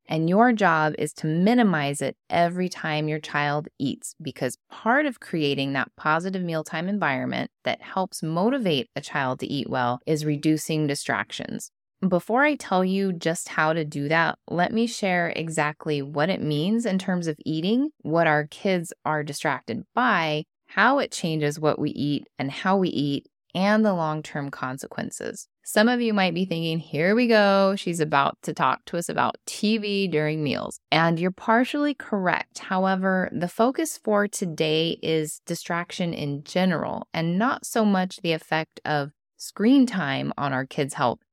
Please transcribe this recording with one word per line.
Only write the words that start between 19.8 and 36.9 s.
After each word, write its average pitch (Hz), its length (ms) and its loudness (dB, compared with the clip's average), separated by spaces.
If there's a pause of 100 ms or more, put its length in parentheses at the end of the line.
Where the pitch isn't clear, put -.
by, 170 480 0 (240)
how 247 320 4
it - 120 -2
changes 156 480 -2
what 151 200 2
we 151 100 0
eat 143 380 -2 (100)
and 135 140 -4
how 196 260 0
we 185 120 2
eat, 139 360 -2 (300)
and 208 280 4
the 202 120 2
long-term 156 560 -4
consequences. - 960 -8 (160)
Some 214 260 4
of 247 120 0
you 226 120 0
might 185 200 2
be 185 120 0
thinking, 165 340 -2
"Here 165 340 0
we 240 140 4
go, 202 480 6
she's 175 240 -4
about 151 420 2
to 151 120 -6
talk 135 320 0
to 170 120 -6
us 170 120 -4
about - 360 0
T 214 320 0
V 202 300 0
during 151 360 0
meals." - 360 -4 (120)
And 165 280 4
you're 185 120 0
partially 262 600 0
correct. - 680 -2
However, 190 720 0
the 170 160 -4
focus 262 480 0
for 208 320 2
today 160 760 0
is 160 420 -2
distraction 170 680 -4
in 143 300 -6
general, - 720 0